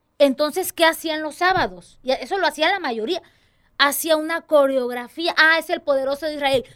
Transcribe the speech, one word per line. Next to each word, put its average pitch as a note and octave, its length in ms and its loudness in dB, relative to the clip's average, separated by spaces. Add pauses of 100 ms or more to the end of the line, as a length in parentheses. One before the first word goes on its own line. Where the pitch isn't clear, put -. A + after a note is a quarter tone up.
(200)
Entonces, D4 540 2
¿qué E4 120 2
hacían D#4+ 360 0
los D4+ 140 -8
sábados? D#4+ 680 -2
Y B3+ 80 -2
eso C4 260 -4
lo F4 100 0
hacía D4+ 220 0
la G4 100 0
mayoría. C4 420 -4 (580)
Hacía C#4+ 380 2
una D#4+ 240 -4
coreografía. C4+ 960 0
"Ah, D#4+ 220 6
es D#4+ 100 -8
El E4 120 -2
Poderoso C#4 440 -2
de D4+ 100 -4
Israel. C4+ 300 0 (100)